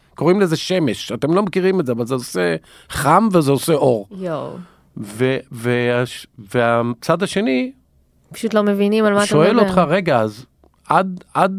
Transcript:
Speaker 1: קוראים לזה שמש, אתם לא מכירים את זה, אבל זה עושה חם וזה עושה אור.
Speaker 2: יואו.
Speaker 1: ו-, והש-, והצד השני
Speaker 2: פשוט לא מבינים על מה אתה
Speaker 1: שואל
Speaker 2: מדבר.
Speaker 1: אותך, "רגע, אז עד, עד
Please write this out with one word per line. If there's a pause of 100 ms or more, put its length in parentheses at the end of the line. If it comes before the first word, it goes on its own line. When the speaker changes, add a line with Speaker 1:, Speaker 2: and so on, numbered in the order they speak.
(140)
Speaker 1:
קוראים
לזה
שמש,
אתם
לא
מכירים
את
זה,
אבל
זה
עושה (320)
חם
וזה
עושה
אור.
Speaker 2:
יואו. (460)
Speaker 1:
ו-, (160)
והש-, (120)
והצד
השני (600)
Speaker 2:
פשוט
לא
מבינים
על
מה
אתה
Speaker 1:
שואל
Speaker 2:
מדבר.
Speaker 1:
אותך,
"רגע,
אז (420)
עד, (100)
עד